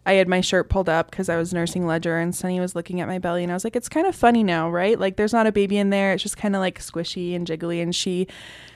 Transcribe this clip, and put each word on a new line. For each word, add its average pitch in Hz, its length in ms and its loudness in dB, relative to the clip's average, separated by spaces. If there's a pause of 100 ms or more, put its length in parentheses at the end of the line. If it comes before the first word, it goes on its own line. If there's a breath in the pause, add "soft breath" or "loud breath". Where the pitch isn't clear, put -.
I 185 80 4
had 185 140 6
my 180 140 2
shirt 185 260 2
pulled 185 200 2
up 165 220 2
'cause 185 200 -6
I 165 60 2
was 175 180 -2
nursing 170 320 -2
Ledger, 165 320 0
and 170 160 -2
Sunny 180 260 -2
was 180 160 -4
looking 175 240 -6
at 185 80 -4
my 185 100 -4
belly, 175 240 -2
and 175 80 -4
I 175 40 -4
was 185 100 -6
like, 226 100 -4
"It's 240 140 -4
kind 330 180 0
of 370 80 0
funny 233 280 6
now, 170 280 0
right? 185 300 2
Like, 190 160 0
there's 214 160 0
not 226 140 4
a 214 60 2
baby 202 260 2
in 196 120 2
there. 196 220 2
It's 190 100 0
just - 140 -8
kinda, 196 220 -2
like, 185 200 -2
squishy 175 560 -6
and 175 120 -4
jiggly." 170 360 -4
And 175 120 -2
she 185 320 -2 (500 loud breath)